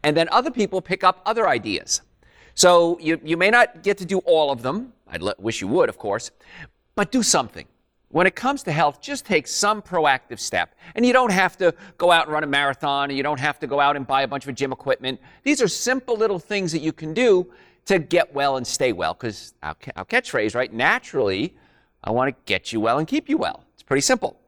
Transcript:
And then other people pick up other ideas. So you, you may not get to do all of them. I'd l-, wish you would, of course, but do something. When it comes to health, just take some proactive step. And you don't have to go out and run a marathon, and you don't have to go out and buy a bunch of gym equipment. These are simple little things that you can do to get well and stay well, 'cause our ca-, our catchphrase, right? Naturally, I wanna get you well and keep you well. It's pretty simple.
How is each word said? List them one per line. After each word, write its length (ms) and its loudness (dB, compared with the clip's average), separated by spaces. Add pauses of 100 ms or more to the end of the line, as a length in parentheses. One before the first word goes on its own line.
And 120 2
then 160 2
other 200 0
people 320 -2
pick 200 -6
up 220 2
other 240 0
ideas. 540 -4 (520)
So 460 6
you, 240 -2
you 140 -2
may 100 4
not 340 4
get 160 0
to 60 -12
do 140 -2
all 340 2
of 80 -6
them. 320 -6 (160)
I'd 140 -8
l-, 160 -2
wish 240 -4
you 60 -6
would, 200 2
of 80 -8
course, 340 -6 (640)
but 160 -2
do 120 0
something. 440 -2 (420)
When 180 2
it 100 0
comes 280 -4
to 80 -4
health, 280 0
just 240 -8
take 220 0
some 340 0
proactive 580 0
step. 360 -4 (200)
And 120 2
you 80 4
don't 180 4
have 240 0
to 180 2 (220)
go 140 2
out 160 6
and 80 -6
run 100 0
a 20 -6
marathon, 640 -2
and 80 -6
you 60 -2
don't 180 -4
have 200 -2
to 60 -6
go 140 -2
out 160 4
and 100 -6
buy 160 0
a 60 -2
bunch 180 -8
of 80 -8
gym 180 -2
equipment. 460 -4 (240)
These 200 0
are 60 2
simple 480 -2
little 220 0
things 340 -4
that 100 -4
you 100 -2
can 220 -12
do 360 4 (360)
to 120 2
get 360 0
well 240 0
and 80 -6
stay 260 0
well, 220 -2
'cause 480 -10
our 120 -8
ca-, 220 -18
our 80 -10
catchphrase, 500 -2
right? 180 -2
Naturally, 840 -2 (480)
I 60 -6
wanna 220 0 (120)
get 300 -2
you 60 -2
well 180 2
and 100 -4
keep 220 -4
you 80 0
well. 340 -6
It's 100 -20
pretty 200 0
simple. 460 -2